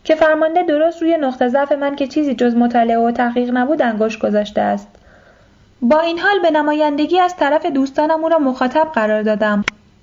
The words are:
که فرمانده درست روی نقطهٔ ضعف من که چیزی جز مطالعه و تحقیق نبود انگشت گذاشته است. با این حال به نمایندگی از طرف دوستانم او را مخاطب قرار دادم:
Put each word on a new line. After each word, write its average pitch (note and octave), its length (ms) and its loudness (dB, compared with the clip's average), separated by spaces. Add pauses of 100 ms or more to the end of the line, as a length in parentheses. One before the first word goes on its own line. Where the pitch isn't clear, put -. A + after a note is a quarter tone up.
که D#4 120 2
فرمانده D#4+ 480 2
درست E4 380 0
روی E4 160 2
نقطهٔ B3+ 300 -2
ضعف C#4 240 0
من C#4+ 240 -2
که C#4 120 -4
چیزی C#4+ 280 -2
جز A#3+ 200 0
مطالعه A#3 420 2
و A#3 140 2
تحقیق A#3+ 420 -2
نبود C4+ 280 0
انگشت A3 380 -2
گذاشته G#3 420 -2
است. G3+ 260 -4 (920)
با C#4 180 4
این E4+ 200 -2
حال G4 200 0
به E4+ 120 2
نمایندگی D4+ 680 0
از F4+ 160 0
طرف D4+ 300 0
دوستانم D4+ 580 0
او D#4+ 60 -2
را E4 100 2
مخاطب C4 540 0
قرار G#3+ 280 0
دادم: G#3+ 440 0 (380)